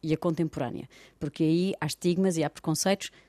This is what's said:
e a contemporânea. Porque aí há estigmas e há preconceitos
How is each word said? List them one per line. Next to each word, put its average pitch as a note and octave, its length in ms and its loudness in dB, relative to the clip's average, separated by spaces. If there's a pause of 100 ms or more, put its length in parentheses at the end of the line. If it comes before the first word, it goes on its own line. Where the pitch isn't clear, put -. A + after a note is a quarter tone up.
e D#3 100 0
a D#3 40 2
contemporânea. D#3 720 -2 (300)
Porque D3+ 240 -4
aí E3+ 380 2
há D#3 60 -2
estigmas F3 500 0
e D#3+ 80 2
há D3 60 -2
preconceitos - 600 -2 (180)